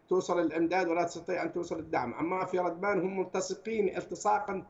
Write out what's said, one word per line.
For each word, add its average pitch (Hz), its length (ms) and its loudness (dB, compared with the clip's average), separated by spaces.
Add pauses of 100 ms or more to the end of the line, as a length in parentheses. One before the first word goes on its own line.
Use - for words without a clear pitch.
توصل 180 320 2
الإمداد 165 480 2
ولا 170 160 2
تستطيع 170 380 -4
أن 165 100 -4
توصل 175 260 -4
الدعم. 147 360 -2
أما 175 300 0
في 180 140 -2
ردمان 180 420 2
هم 190 180 -2
ملتصقين 190 800 -2
التصاقاً 196 720 -2